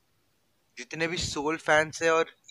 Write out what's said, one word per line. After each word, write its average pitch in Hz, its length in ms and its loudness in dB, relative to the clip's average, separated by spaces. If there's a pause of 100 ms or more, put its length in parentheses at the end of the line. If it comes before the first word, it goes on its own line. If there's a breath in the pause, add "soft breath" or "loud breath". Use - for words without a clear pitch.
(760)
जितने 156 320 -6
भी 175 100 -4
soul 156 400 -2
fans 156 440 2
हैं 165 80 4
और 165 240 2 (160)